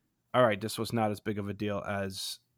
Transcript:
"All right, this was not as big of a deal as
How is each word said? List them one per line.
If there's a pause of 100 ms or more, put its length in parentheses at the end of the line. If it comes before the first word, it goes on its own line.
(340)
"All
right,
this
was
not
as
big
of
a
deal
as (200)